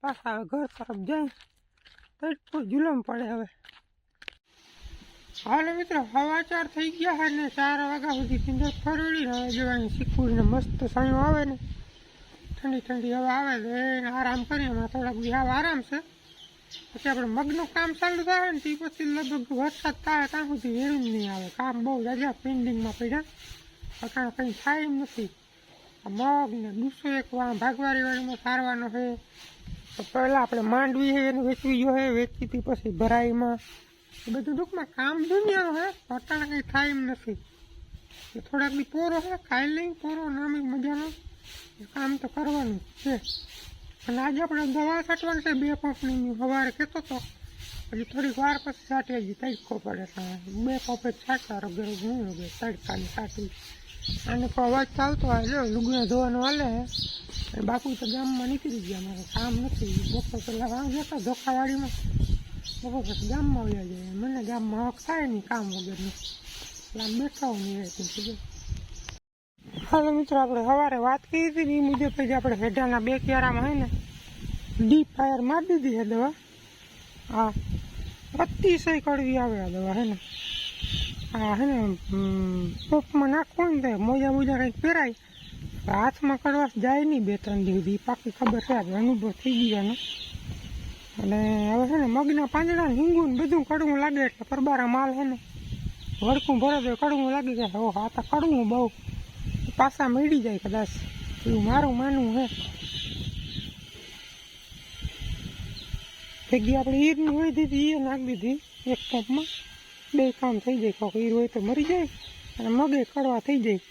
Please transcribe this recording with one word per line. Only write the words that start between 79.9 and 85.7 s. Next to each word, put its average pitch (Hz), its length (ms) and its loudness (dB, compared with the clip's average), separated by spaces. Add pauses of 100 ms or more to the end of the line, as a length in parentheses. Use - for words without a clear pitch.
હે 226 100 0
ને. 214 140 0 (1160)
હા 220 200 2
હે 226 120 2
ને, 220 320 2 (140)
હમ, 190 580 0 (200)
પંપમાં 294 400 4
નાખવું 320 460 2
ને 277 60 2
તો 247 160 2
મોજા 262 340 4
મોજા 269 260 4
કંઈક 247 240 0
પહેરાય, 302 340 4 (720)